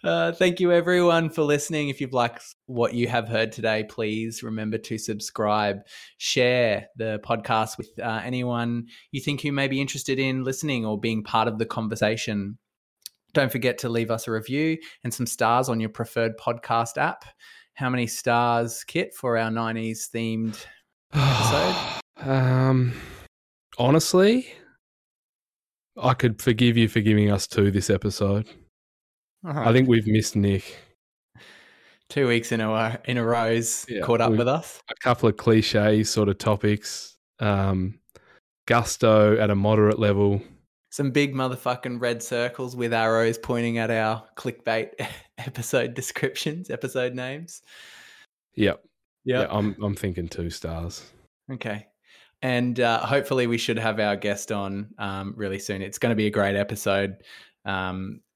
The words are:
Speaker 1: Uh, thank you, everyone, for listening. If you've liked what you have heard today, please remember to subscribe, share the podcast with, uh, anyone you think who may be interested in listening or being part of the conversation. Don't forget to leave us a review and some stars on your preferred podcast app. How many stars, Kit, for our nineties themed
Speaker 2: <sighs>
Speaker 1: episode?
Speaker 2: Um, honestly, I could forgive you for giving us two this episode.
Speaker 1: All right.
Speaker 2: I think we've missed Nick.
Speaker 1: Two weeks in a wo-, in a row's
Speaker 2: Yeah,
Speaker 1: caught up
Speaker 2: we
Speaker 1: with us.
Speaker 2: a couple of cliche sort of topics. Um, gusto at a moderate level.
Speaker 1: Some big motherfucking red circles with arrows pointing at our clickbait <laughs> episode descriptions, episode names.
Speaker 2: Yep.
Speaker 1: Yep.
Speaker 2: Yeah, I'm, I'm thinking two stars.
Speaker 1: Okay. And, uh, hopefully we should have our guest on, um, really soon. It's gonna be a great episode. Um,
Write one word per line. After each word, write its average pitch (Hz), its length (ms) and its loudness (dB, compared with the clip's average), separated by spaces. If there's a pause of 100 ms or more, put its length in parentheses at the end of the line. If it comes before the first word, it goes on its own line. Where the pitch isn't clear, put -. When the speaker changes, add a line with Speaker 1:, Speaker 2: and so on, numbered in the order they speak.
Speaker 1:
Uh, 170 280 0
thank 175 260 2
you, 180 140 4
everyone, 170 580 4
for 160 120 -2
listening. 147 460 0
If 139 120 -6
you've 131 120 -6
liked 120 300 0 (240)
what 120 260 0
you 120 140 0
have 113 220 -2
heard 113 240 -2
today, 110 320 -2
please 110 580 -6
remember 110 360 -6
to 110 200 -8
subscribe, 104 840 -2 (360)
share 123 800 2
the 110 280 -4
podcast 113 540 -2
with, - 100 -10 (140)
uh, 110 220 -4
anyone 120 640 -4 (240)
you 135 80 -4
think 147 220 -4
who 147 100 -2
may 139 160 0
be 135 120 -2
interested 135 380 -4
in 131 240 -2
listening 131 420 -4
or 107 140 -2
being 110 240 -2
part 113 240 0
of 110 120 -4
the 113 80 -2
conversation. 107 920 -4 (760)
Don't 135 200 2
forget 123 260 -2
to 123 100 -6
leave 117 220 -2
us 113 160 -2
a 117 60 -4
review 143 440 -2 (280)
and 123 100 -4
some 123 120 -4
stars 123 420 2
on 117 100 0
your 110 120 -2
preferred 113 460 -2
podcast 117 600 -2
app. 147 280 -4 (500)
How 131 140 -4
many 123 200 -2
stars, 120 760 0
Kit, - 320 -4
for 117 240 -2
our 113 140 0
nineties 113 600 -4
themed 113 540 -4 (200)
Speaker 2:
<sighs> - 280 -20
Speaker 1:
episode? 139 1120 0
Speaker 2:
Um, 127 640 4 (840)
honestly, 180 760 4 (1400)
I 127 180 2
could 117 280 0
forgive 120 340 4
you 113 120 6
for 117 120 0
giving 104 300 4
us 101 160 0
two 101 240 2
this 95 180 0
episode. 101 600 0 (960)
Speaker 1:
All 165 100 -8
right. 131 120 0
Speaker 2:
I 117 60 6
think 131 160 6
we've 113 180 6
missed 107 300 2
Nick. 98 400 0 (1300)
Speaker 1:
Two 135 200 2
weeks 117 240 2
in 113 80 0
a 110 100 0
wo-, 113 260 0 (100)
in 127 100 0
a 117 80 0
row's 117 640 0
Speaker 2:
Yeah, 107 140 -4
Speaker 1:
caught 113 180 2
up 113 100 4
Speaker 2:
we 110 80 4
Speaker 1:
with 120 80 2
us. 151 420 -2
Speaker 2:
a 113 140 -10
couple 120 260 4
of 107 80 2
cliche 107 680 4
sort 104 240 2
of 98 100 0
topics. - 800 -2 (240)
Um, 98 580 0 (680)
gusto 110 680 4
at 107 140 2
a 101 60 2
moderate 107 420 4
level. 101 420 2 (520)
Speaker 1:
Some 139 180 -2
big 139 240 0
motherfucking 127 640 -4
red 120 220 -2
circles 123 540 -4
with 120 180 -2
arrows 113 420 2
pointing 117 420 -2
at 113 120 -2
our 110 340 0 (120)
clickbait 113 540 -4 (260)
<laughs> - 220 -20
episode 123 560 -4
descriptions, 147 760 -6
episode 127 460 -6
names. 139 460 -12 (920)
Speaker 2:
Yep. 101 260 0 (440)
Speaker 1:
Yep. 127 260 0
Speaker 2:
Yeah, 104 60 -4
I'm, 104 260 0
I'm 98 140 -2
thinking 87 320 -4
two 85 220 -6
stars. 82 520 -10 (480)
Speaker 1:
Okay. 107 380 -10 (540)
And, 123 360 0
uh, 117 220 2
hopefully 135 480 0
we 117 100 0
should 117 220 -2
have 110 180 -2
our 104 160 2
guest 101 380 -4
on, 101 460 -6
um, 98 380 -8
really 98 220 -6
soon. 98 240 -8
It's 98 160 -10
gonna 117 160 0
be 107 140 2
a - 20 2
great 101 240 0
episode. 101 720 -2 (400)
Um, 95 560 -6 (160)